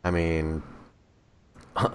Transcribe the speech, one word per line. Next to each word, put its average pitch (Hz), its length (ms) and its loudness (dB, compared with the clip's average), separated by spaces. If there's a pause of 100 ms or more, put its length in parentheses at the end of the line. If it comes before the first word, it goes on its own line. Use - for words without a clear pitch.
I 90 60 2
mean, 80 520 0 (1120)
<laughs> - 60 -2 (140)